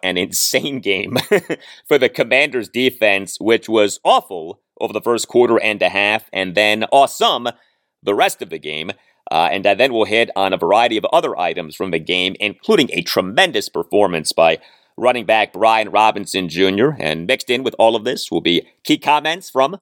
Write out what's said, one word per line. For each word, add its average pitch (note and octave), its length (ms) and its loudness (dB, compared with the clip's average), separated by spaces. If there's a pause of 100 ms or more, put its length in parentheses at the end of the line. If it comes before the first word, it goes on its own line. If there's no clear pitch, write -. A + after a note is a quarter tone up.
an F2+ 160 -2
insane C3 640 -4
game G2 360 -2 (360)
<laughs> - 340 -14
for D3+ 100 2
the B2 140 2
Commanders B2+ 580 -2
defense, G#2+ 720 0
which G#2+ 280 0
was G#2+ 360 2
awful F#2+ 560 -2 (200)
over G#2+ 120 -4
the G#2 80 -6
first A#2 280 -2
quarter A#2 320 4
and G#2 220 0
a F2+ 60 2
half, G2+ 440 0
and F#2 220 -4
then G#2+ 300 2
awesome C#3 640 2 (540)
the G2+ 120 -2
rest F3 280 -2
of F2+ 80 -14
the D#2+ 80 -10
game. D2+ 320 -10 (400)
Uh, E2 220 2
and F#2+ 140 -2
I G2+ 80 4
then B2+ 180 0
will A2 140 0
hit A2+ 280 0
on F#2+ 200 0
a - 20 -2
variety G#2+ 400 2
of F#2 160 -4
other D#3 260 0
items E2 380 -6
from F#2+ 140 -6
the E2 80 -2
game, F2+ 420 -2
including G#2 520 0
a E2+ 100 -4
tremendous G#2+ 680 -2
performance F2 640 0
by E2 260 4 (380)
running A#2+ 300 0
back A2 260 0
Brian A2 380 2
Robinson G2+ 580 0
Junior. F#2+ 500 0
And D#2+ 280 -4
mixed B2+ 240 -4
in B2 120 0
with B2 160 -4
all A2+ 160 4
of G#2+ 100 -4
this - 260 -6
will E2 100 0
be E2+ 260 0 (180)
key D3+ 140 0
comments D3+ 520 -2
from C#3 320 0